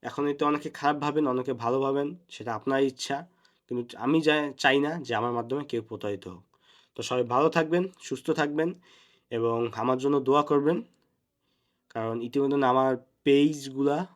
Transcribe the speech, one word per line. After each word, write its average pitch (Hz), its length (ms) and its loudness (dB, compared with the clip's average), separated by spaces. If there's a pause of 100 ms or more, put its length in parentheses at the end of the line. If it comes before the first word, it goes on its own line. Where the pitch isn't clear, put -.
এখন 143 260 -4
এতে 143 180 0
অনেকে 147 240 0
খারাপ 147 280 0
ভাবেন, 147 300 0
অনেকে 127 260 -2
ভালো 120 280 0
ভাবেন, 143 340 -2 (140)
সেটা 113 260 -8
আপনার 135 280 0
ইচ্ছা, 139 440 -4 (400)
কিন্তু 120 300 -8
আমি 143 240 0
যা-, 147 360 2
চাই 139 220 4
না 151 220 -2
যে 120 140 -4
আমার 117 160 0
মাধ্যমে 120 340 -4
কেউ 117 160 -4
প্রতারিত 101 460 -8
হোক। 90 160 -16 (520)
তো 117 80 -8
সবাই 127 200 0
ভালো 127 260 2
থাকবেন, 165 380 0 (140)
সুস্থ - 300 -6
থাকবেন 156 420 0 (560)
এবং 117 460 0
আমার 123 220 0
জন্য 139 220 2
দোয়া 135 220 4
করবেন, 147 400 2 (1080)
কারণ 113 320 -4
ইতিমধ্যে 139 360 0
না 135 120 4
আমার 131 280 4 (260)
পেজগুলা 143 920 2